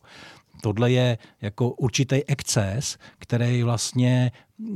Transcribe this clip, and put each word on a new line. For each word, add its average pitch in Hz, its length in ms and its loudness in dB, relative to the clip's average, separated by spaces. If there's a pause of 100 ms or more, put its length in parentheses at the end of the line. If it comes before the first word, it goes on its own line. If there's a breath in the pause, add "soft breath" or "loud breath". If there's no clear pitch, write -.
(640 loud breath)
Tohle 117 280 2
je 123 280 2 (220 loud breath)
jako 117 300 -2
určitý 135 540 0
exces, 110 760 -2 (200 loud breath)
který 120 440 0
vlastně, 123 680 0 (440 soft breath)